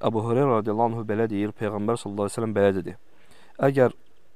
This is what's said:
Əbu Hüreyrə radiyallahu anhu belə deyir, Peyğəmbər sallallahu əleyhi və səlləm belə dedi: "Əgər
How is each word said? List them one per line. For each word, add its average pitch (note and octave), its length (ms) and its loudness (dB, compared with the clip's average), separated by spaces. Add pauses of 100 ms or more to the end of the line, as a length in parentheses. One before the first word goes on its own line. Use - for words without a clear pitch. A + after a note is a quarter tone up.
Əbu A2+ 240 0
Hüreyrə B2 320 4
radiyallahu A2 340 2
anhu A#2 140 -4
belə A2 240 0
deyir, G#2 280 0
Peyğəmbər G#2+ 420 -2
sallallahu G2+ 280 -4
əleyhi - 60 -8
və - 40 -6
səlləm A2 180 -2
belə G2+ 220 6
dedi: F2 180 -6 (600)
"Əgər C3+ 340 6 (440)